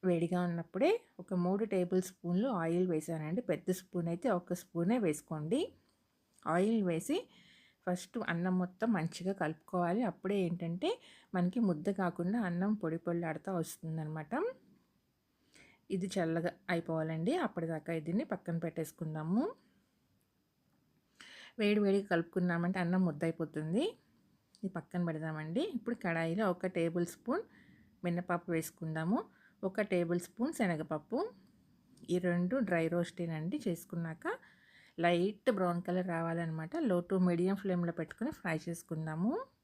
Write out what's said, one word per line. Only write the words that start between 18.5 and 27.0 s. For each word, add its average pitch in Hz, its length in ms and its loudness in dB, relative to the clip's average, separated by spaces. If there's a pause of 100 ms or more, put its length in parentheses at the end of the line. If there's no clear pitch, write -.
పెట్టేసుకుందాము. 160 760 -2 (2250)
వేడి 208 240 4
వేడిగా 196 260 4
కలుపుకున్నామంటే 175 720 2
అన్నం 185 240 4
ముద్ద 147 220 -2
అయిపోతుంది. 160 560 -2 (760)
ఇది 190 180 -4
పక్కన 180 320 -4
పెడదామండి. 156 540 -2 (140)
ఇప్పుడు 233 280 -4
కడాయిలో 165 480 0
ఒక 180 240 -4
టేబుల్ 170 380 2